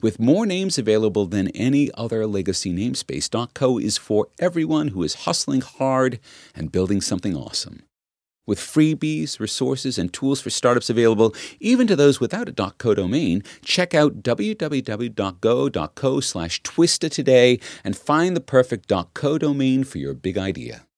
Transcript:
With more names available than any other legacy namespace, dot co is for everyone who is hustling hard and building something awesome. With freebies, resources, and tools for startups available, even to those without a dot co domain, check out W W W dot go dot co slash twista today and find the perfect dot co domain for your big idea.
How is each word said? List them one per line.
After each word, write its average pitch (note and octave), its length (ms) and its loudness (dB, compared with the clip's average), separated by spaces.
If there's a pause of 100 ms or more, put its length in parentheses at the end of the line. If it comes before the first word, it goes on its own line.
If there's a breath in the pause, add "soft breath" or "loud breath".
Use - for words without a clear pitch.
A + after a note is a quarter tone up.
With A2 180 0
more D#3 260 4
names F#3+ 320 -2
available G#2+ 480 2
than F#2+ 240 -2
any C3+ 460 0
other A2 300 -4
legacy G2 460 -4
namespace, F#2+ 580 -4
dot A#2+ 240 -4
co B2+ 240 2
is G#2 200 -2
for - 300 0 (120)
everyone D#3+ 500 0
who F#2 140 -4
is - 220 -6
hustling C#3+ 360 0
hard C3 580 0 (360 loud breath)
and D#2 160 -8
building F#2+ 300 0
something F#2+ 340 -4
awesome. - 460 -10 (680)
With G#2 120 -2
freebies, D#3 800 0
resources, C3 600 -4
and F2 140 -4
tools C3+ 260 -2
for A2 100 -8
startups B2 400 2
available, A2+ 460 4 (240 loud breath)
even B3 280 4
to F#3+ 100 4
those C#3+ 240 6
without F#3+ 260 -4
a - 60 -14
dot G2+ 240 -4
co A2+ 160 2
domain, G2 500 0 (220 loud breath)
check F3+ 280 0
out D3 300 2
W G3 320 -2
W D3+ 260 -4
W A#2 280 -6
dot G2 320 -6
go B2 260 2
dot D#2 280 -6
co C#3 260 0
slash - 400 -6
twista - 480 0
today B2+ 500 6 (240 loud breath)
and - 140 -4
find E3+ 400 0
the E3 40 -2
perfect B2+ 460 2
dot F#2 260 -2
co D3 240 -2
domain C3+ 460 0
for C3 140 -8
your C#2 160 -6
big F#2+ 240 -6
idea. F#2 480 -6 (120)